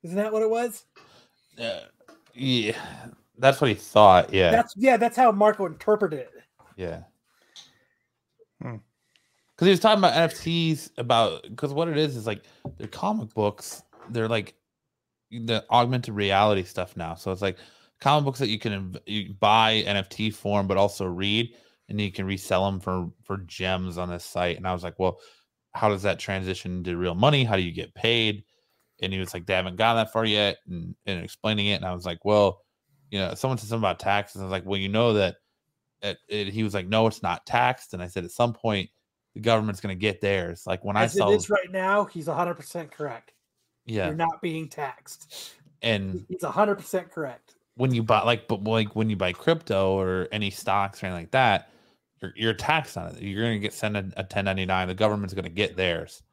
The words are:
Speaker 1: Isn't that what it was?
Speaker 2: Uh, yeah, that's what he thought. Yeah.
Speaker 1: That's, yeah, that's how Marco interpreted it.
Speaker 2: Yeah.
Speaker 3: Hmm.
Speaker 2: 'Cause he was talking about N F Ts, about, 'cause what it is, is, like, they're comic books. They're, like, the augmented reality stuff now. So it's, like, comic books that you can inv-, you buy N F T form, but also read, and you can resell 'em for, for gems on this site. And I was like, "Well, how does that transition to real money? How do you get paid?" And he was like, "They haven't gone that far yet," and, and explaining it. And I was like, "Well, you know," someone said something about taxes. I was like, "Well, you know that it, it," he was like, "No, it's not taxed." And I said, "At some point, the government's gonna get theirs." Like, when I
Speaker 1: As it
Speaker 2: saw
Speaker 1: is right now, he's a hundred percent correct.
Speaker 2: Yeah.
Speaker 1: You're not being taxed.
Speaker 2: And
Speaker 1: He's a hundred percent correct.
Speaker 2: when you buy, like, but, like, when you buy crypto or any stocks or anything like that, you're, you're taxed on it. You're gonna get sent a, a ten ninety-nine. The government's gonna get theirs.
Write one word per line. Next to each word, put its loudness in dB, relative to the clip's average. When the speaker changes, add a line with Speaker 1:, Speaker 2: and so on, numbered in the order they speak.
Speaker 1:
Isn't -6
that 0
what 2
it 2
was? -2
Speaker 2:
Uh, -6
yeah, 0
that's 4
what 4
he 4
thought. 8
Yeah. 6
Speaker 1:
That's, 4
yeah, 6
that's 0
how 8
Marco 4
interpreted 0
it. -14
Speaker 2:
Yeah. -8
Speaker 3:
Hmm. -10
Speaker 2:
'Cause 4
he 8
was 4
talking 6
about 4
N 6
F -2
Ts, 0
about, 2
'cause -6
what -2
it -2
is, 0
is, -8
like, -4
they're -10
comic -4
books. -2
They're, -2
like, -2
the -4
augmented 2
reality 4
stuff -8
now. -8
So -6
it's, -4
like, -2
comic 4
books -4
that -2
you -4
can -6
inv-, -14
you -6
buy 6
N 0
F -2
T -4
form, -2
but 2
also 2
read, -2
and -4
you -2
can -6
resell 0
'em -4
for, -4
for -6
gems -4
on -6
this -10
site. -4
And -8
I -2
was -6
like, -12
"Well, -2
how 0
does 2
that 0
transition -6
to -4
real -2
money? 4
How 0
do 2
you -4
get -10
paid?" 0
And -4
he -4
was -6
like, -10
"They -2
haven't -2
gone 2
that 0
far 0
yet," 2
and, -10
and -6
explaining -2
it. 2
And -6
I -4
was -10
like, -8
"Well, 4
you -6
know," -2
someone -2
said -12
something -2
about 0
taxes. -2
I -8
was -6
like, -4
"Well, -2
you -4
know 4
that 2
it, -6
it," -4
he -4
was -2
like, -4
"No, 4
it's -4
not -4
taxed." 0
And -8
I -8
said, -6
"At -14
some 0
point, -4
the -12
government's 2
gonna -6
get -2
theirs." -2
Like, -4
when -2
I 4
Speaker 1:
As -2
it 2
Speaker 2:
saw 4
Speaker 1:
is 0
right -2
now, 0
he's -8
a -4
hundred -2
percent -14
correct. -12
Speaker 2:
Yeah. -2
Speaker 1:
You're -4
not -2
being -6
taxed. -12
Speaker 2:
And -2
Speaker 1:
He's -10
a -6
hundred 2
percent -8
correct. -12
Speaker 2:
when 2
you 0
buy, 4
like, 0
but, -4
like, 0
when 0
you -2
buy 0
crypto 0
or -2
any -4
stocks -2
or -6
anything -6
like -12
that, 2
you're, -10
you're -2
taxed -4
on -8
it. -16
You're -4
gonna -2
get -6
sent -4
a, -6
a -6
ten -4
ninety-nine. 0
The -4
government's 0
gonna -6
get -2
theirs. -2